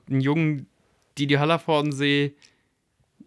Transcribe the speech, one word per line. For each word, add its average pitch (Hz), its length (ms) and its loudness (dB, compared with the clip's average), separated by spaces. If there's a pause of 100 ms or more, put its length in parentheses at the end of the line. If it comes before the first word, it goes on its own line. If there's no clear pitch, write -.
einen 135 120 0
jungen 151 460 0 (500)
Didi 143 180 0
Hallervorden 151 560 0
sehe, 143 420 0 (920)